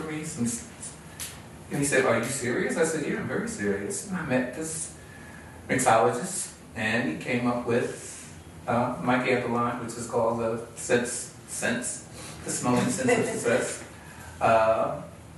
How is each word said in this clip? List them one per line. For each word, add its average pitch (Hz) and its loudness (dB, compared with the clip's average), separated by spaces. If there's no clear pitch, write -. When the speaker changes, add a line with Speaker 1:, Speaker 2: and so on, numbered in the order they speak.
Speaker 1:
me? 156 -4
Some - -2
s-, - -2
and 143 -2
he 143 4
said, 135 4
"Are 117 6
you 117 0
serious?" - 0
I 170 6
said, 160 2
"Yeah, - 0
I'm - -4
very 226 -2
serious." 202 -2
And 185 -2
I 160 -4
met 127 2
this - -6
mixologist, 123 4
and 113 0
he - -4
came 123 2
up 120 0
with, - -2
uh, 123 2
my 127 4
candle 120 2
line, 120 2
which 113 -8
is 113 -6
called 117 2
the 113 0
Scents, - 0
Scents, - -2
the - -4
Smelling - 2
Scents - 4
of - 2
Speaker 2:
<laughs> - -2
Speaker 1:
Success. - 2
Uh, 113 6